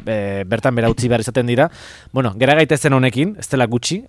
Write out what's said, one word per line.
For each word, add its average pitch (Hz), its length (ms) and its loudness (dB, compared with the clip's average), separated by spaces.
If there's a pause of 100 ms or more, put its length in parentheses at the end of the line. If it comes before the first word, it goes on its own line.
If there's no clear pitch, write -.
eh, 101 400 -4
bertan 113 280 -2
bera 117 160 2
utzi 120 180 -2
behar 117 120 2
izaten 120 260 -2
dira. 123 240 2 (420)
Bueno, 123 260 -2
gera 131 160 4
gaitezen 151 380 2
honekin, 131 460 0
ez - 100 -14
dela 131 180 0
gutxi, 123 420 -4